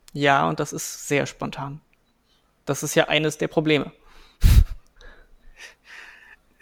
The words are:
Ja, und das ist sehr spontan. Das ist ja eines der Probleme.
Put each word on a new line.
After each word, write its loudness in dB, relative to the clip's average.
Ja, 2
und -4
das -6
ist -12
sehr 0
spontan. -12
Das -6
ist -4
ja 2
eines -2
der -4
Probleme. 0